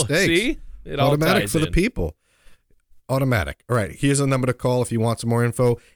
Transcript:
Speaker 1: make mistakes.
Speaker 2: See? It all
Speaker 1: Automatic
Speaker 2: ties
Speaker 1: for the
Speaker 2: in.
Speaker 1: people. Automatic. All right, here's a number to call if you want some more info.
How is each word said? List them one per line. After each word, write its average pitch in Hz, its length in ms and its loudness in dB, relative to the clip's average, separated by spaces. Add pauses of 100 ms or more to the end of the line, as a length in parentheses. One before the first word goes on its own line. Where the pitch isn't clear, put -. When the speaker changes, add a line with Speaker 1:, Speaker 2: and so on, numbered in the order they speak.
Speaker 1:
make 107 80 -2
mistakes. 170 300 2
Speaker 2:
See? 240 180 -2 (260)
It - 160 -10
all 135 80 4
Speaker 1:
Automatic 151 360 2
Speaker 2:
ties 202 80 -6
Speaker 1:
for 165 60 0
the 151 80 0
Speaker 2:
in. - 60 -6
Speaker 1:
people. 165 440 0 (920)
Automatic. 123 600 -2
All 123 80 0
right, 98 140 0
here's 139 300 0
a 143 60 0
number 131 200 0
to 123 80 0
call 123 280 0
if 117 100 -4
you 113 80 0
want 113 180 0
some 117 120 -4
more 117 140 2
info. 120 340 0 (180)